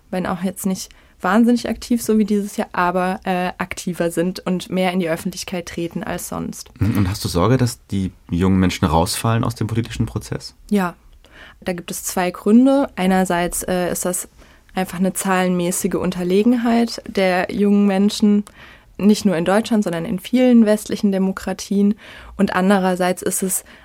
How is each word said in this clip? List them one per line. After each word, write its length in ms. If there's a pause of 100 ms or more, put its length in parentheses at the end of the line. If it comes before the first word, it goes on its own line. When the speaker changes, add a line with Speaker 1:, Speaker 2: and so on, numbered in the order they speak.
(100)
Speaker 1:
wenn 160
auch 160
jetzt 240
nicht 240 (300)
wahnsinnig 500
aktiv, 320
so 160
wie 80
dieses 320
Jahr, 140
aber, 520
äh, 320
aktiver 540
sind 300
und 280
mehr 240
in 80
die 80
Öffentlichkeit 560
treten 400
als 240
sonst. 400 (100)
Speaker 2:
Mhm. 200
Und 100
hast 160
du 40
Sorge, 280
dass 300
die 260 (160)
jungen 300
Menschen 260
rausfallen 580
aus 120
dem 120
politischen 380
Prozess? 500 (140)
Speaker 1:
Ja, 260 (680)
da 100
gibt 180
es 140
zwei 260
Gründe. 680
Einerseits, 640
äh, 280
ist 140
das 240 (460)
einfach 240
eine 160
zahlenmäßige 800
Unterlegenheit 1120
der 440
jungen 360
Menschen, 580 (540)
nicht 260
nur 120
in 100
Deutschland, 380
sondern 200
in 140
vielen 480
westlichen 440
Demokratien. 840 (420)
Und 180
andererseits 680
ist 200
es 220 (200)